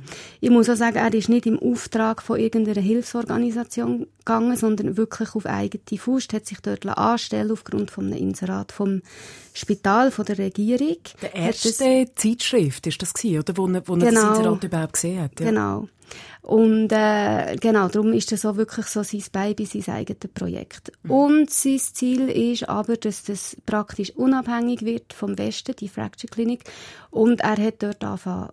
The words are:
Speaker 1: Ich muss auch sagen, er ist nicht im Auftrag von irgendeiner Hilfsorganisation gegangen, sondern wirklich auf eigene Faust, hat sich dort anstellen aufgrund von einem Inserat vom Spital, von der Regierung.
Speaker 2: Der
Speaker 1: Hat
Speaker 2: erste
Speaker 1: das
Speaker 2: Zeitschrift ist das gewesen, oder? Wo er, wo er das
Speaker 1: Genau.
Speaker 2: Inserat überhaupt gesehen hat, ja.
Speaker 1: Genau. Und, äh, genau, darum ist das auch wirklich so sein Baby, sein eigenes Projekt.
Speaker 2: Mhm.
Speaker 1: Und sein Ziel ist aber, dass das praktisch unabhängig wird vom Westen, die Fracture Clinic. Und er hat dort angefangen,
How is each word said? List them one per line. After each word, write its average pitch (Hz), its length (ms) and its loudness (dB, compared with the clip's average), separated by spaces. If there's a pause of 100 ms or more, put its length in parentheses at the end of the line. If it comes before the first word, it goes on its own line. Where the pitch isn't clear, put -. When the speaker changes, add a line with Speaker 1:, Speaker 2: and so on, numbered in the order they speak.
(400)
Speaker 1:
Ich 247 100 2
muss 233 200 8
auch 240 60 4
sagen, 226 220 2
er 226 160 2
ist 226 160 2
nicht 240 160 4
im 226 140 2
Auftrag 226 600 -2
von 226 180 -2
irgendeiner 220 420 0
Hilfsorganisation 233 1300 -2 (120)
gegangen, 226 360 2
sondern 208 400 0
wirklich 220 400 -2
auf 208 100 -4
eigene 202 540 -4
Faust, 254 340 -2
hat 185 120 -4
sich - 160 -12
dort 202 240 -6
anstellen 214 640 0
aufgrund 208 400 -6
von 190 140 -6
einem 202 120 -4
Inserat 190 540 -4
vom 196 300 -2 (520)
Spital, 214 580 2
von 214 140 -4
der 208 120 -4
Regierung. 240 600 0 (240)
Speaker 2:
Der - 80 -8
Speaker 1:
Hat - 60 -12
Speaker 2:
erste 233 680 2
Speaker 1:
das - 100 -10
Speaker 2:
Zeitschrift 214 720 0
ist - 140 -4
das - 120 -6
gewesen, 170 260 0
oder? 175 180 -4
Wo 185 100 0
er, 180 200 -2
wo 185 80 -4
er 175 40 4
das 233 100 6
Speaker 1:
Genau. 220 200 6
Speaker 2:
Inserat 220 340 2
überhaupt 170 300 -4
gesehen 180 280 -2
hat, 139 180 -6
ja. 170 100 0
Speaker 1:
Genau. 214 380 -2 (540)
Und, 220 500 4
äh, 214 640 2
genau, 214 320 4
darum 214 240 2
ist 226 180 0
das 214 140 0
auch 208 100 0
wirklich 220 320 -2
so 208 160 -2
sein 202 280 -8
Baby, 208 340 -2
sein 202 300 -6
eigenes 202 380 -8
Projekt. - 580 -8 (120)
Speaker 2:
Mhm. - 80 -4
Speaker 1:
Und 294 400 6
sein 269 260 2
Ziel 254 520 0
ist 233 380 0
aber, 214 300 -2
dass 214 260 -4
das - 320 -8 (100)
praktisch 208 500 -4
unabhängig 240 680 0
wird 233 300 -6
vom 202 240 -6
Westen, 214 380 -6
die 202 140 -10
Fracture - 420 -10
Clinic. 233 320 -2 (480)
Und 226 300 4
er 214 160 0
hat 214 260 -2
dort 208 200 -6
angefangen, 185 500 -6